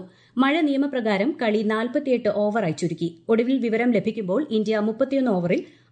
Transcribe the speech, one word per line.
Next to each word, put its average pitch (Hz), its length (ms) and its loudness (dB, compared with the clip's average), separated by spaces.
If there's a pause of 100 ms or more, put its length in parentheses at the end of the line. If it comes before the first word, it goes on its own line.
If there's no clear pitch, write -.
(380)
മഴ 277 220 2
നിയമപ്രകാരം 269 720 0
കളി 220 320 0
നാൽപത്തിയെട്ട് 240 720 0
ഓവറായി 208 360 0
ചുരുക്കി. 170 580 -4
ഒടുവിൽ 240 280 2
വിവരം 233 340 0
ലഭിക്കുമ്പോൾ 214 580 0
ഇന്ത്യ 214 300 0
മുപ്പത്തിയൊന്ന് 254 520 0
ഓവറിൽ 180 300 0 (300)